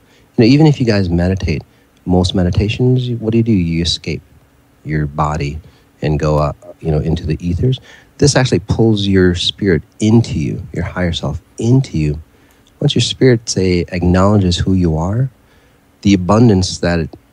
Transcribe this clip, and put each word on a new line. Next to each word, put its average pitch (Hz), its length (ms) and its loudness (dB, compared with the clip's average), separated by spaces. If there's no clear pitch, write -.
know, 117 60 6
even 143 220 6
if 143 120 2
you 127 60 0
guys 101 240 0
meditate, 87 540 -2
most 90 300 0
meditations, 123 720 0
what 110 100 -4
do 117 60 0
you 117 60 2
do? 113 80 0
You 85 300 0
escape 85 400 -6
your 78 220 -2
body 73 520 -6
and 76 180 -2
go 76 180 0
up, 73 180 -2
you 80 120 -6
know, 76 80 0
into 78 260 -4
the - 200 -4
ethers. 127 340 -2
This 139 180 2
actually 127 240 2
pulls 110 480 0
your 92 280 4
spirit 87 480 -2
into 110 400 2
you, - 340 -6
your 85 120 -6
higher 90 260 -4
self 73 300 -8
into 127 400 0
you. 76 240 -2
Once 143 160 -2
your 120 60 2
spirit, 123 480 0
say, 90 400 0
acknowledges 90 680 2
who - 160 0
you 87 240 0
are, 104 320 -2
the 101 100 4
abundance 95 640 2
that 85 320 -2